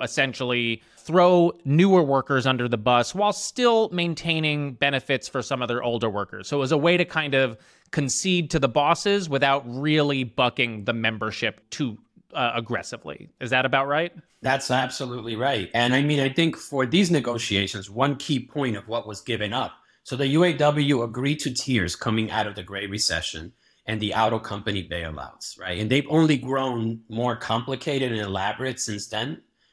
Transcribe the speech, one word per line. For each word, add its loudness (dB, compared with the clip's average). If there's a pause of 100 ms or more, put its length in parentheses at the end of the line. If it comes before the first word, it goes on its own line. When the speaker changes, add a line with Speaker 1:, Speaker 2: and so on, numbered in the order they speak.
Speaker 1:
essentially -2 (140)
throw 6 (100)
newer 6
workers 2
under 2
the 0
bus 2
while 2
still 2
maintaining -2
benefits 0
for -4
some -4
of -2
their -2
older 0
workers. -6
So -2
it 2
was 2
a 4
way 4
to 2
kind -2
of 2 (340)
concede 0
to 2
the 4
bosses 2
without 2
really 0
bucking 0
the 0
membership -2
too, -4 (360)
uh, 0
aggressively. -8 (100)
Is -6
that 2
about 2
right? -2 (280)
Speaker 2:
That's 0
absolutely -2
right. -2
And 2
I 4
mean, 2
I 2
think 0
for -2
these 4
negotiations, 0
one 0
key -4
point -4
of -12
what -6
was -12
given -4
up. -4 (320)
So -10
the 0
U 4
A 4
W 2
agreed -2
to -4
tiers 0
coming -2
out -2
of -10
the -10
Great -8
Recession -4 (320)
and -4
the -2
auto 2
company -6
bailouts, -10
right? -6
And -2
they've 2
only 4
grown -2
more -2
complicated -2
and -4
elaborate -4
since -8
then. -8 (320)